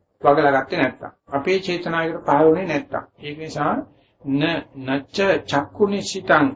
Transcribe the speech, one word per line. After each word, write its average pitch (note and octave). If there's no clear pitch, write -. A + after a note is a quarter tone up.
වගලා D3
ගත්තේ C3+
නැත්තම්. -
අපේ D#3+
චේතනාවකට E3
පහළ D3
වුණේ D#3+
නැත්තම්. -
ඒක D3
නිසා D#3
න C#3+
නච්ච C3+
චක්කු D3
නිසිතං F3+